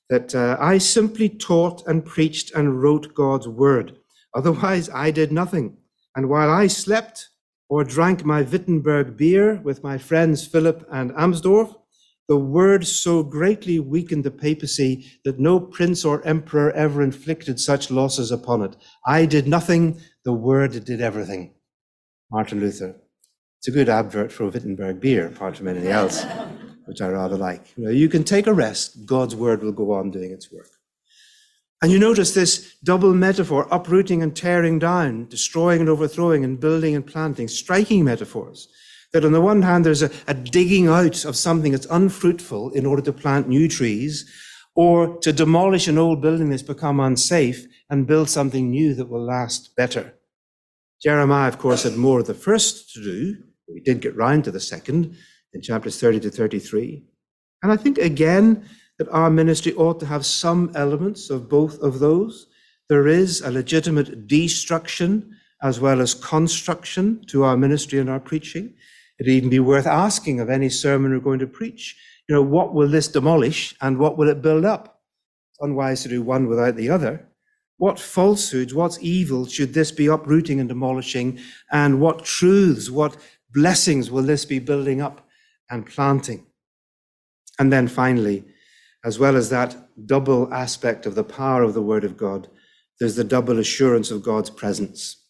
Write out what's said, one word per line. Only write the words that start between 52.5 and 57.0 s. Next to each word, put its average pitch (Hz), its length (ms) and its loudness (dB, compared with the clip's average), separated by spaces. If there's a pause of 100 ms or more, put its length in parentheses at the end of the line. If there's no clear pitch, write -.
to 107 100 -18
do. 113 320 -6 (360)
We 85 80 -16
did 127 220 -2
get - 140 -6
round 135 300 2
to 110 60 -8
the 92 80 -8
second 151 560 -6 (380)
in 90 80 -14
chapters 110 380 -8
thirty 113 200 4
to 104 100 -6
thirty-three. 113 760 -6 (580)